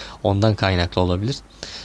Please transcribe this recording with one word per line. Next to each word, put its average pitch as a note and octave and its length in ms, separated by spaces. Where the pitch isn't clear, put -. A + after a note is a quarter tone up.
Ondan G2+ 320
kaynaklı F#2 460
olabilir. F#2 340